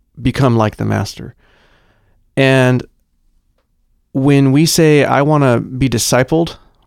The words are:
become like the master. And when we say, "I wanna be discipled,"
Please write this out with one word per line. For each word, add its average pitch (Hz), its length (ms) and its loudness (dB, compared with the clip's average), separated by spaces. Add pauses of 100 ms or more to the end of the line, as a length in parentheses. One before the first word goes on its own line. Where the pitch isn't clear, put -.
(220)
become 123 340 0
like 110 220 -2
the 107 80 -6
master. 104 500 -8 (1000)
And 131 480 2 (1300)
when 139 400 2
we 147 140 2
say, 156 380 2
"I 131 180 0
wanna 143 380 0
be 127 300 -4
discipled," 131 680 -2 (300)